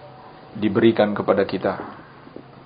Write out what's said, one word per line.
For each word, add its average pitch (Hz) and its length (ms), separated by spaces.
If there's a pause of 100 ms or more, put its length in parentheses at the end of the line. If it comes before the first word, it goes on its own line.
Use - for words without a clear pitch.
(540)
diberikan 104 640
kepada 95 320
kita. 95 320 (840)